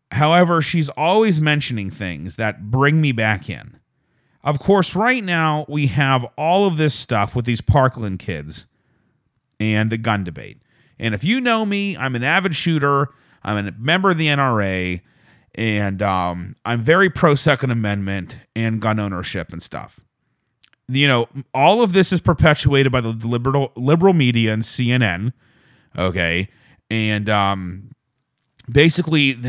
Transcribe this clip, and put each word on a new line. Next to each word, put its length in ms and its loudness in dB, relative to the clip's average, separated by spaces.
However, 500 4
she's 280 -2
always 520 2
mentioning 480 -2
things 480 -10
that 340 -4
bring 300 4
me 100 2
back 380 -2
in. 300 -14
Of 160 -2
course, 360 2
right 280 0
now 440 0
we 200 -2
have 380 2
all 300 2
of 100 0
this 160 2
stuff 420 -2
with 100 -2
these 160 -2
Parkland 580 2
kids 460 -10
and 300 0
the 80 -2
gun 260 -2
debate. 380 -14
And 160 -4
if 80 -8
you 180 0
know 240 0
me, 320 -4
I'm 180 -4
an 80 -4
avid 320 0
shooter. 540 0
I'm 240 -4
a 100 -8
member 340 0
of 60 0
the 120 0
N 100 0
R 220 2
A, 400 -2
and, 460 -2
um, 600 -4
I'm 180 -4
very 280 4
pro 260 2
Second 360 0
Amendment 640 -4
and 260 -2
gun 180 0
ownership 520 -6
and 100 -12
stuff. 380 -14
You 180 4
know, 220 2
all 280 4
of 120 2
this 180 4
is 80 0
perpetuated 720 2
by 100 0
the 80 -4
liberal, 680 -2
liberal 380 4
media 400 2
and 120 -2
C 260 -2
N 100 2
N, 320 0
okay? 520 -2
And, 400 -2
um, 640 -2
basically, 640 2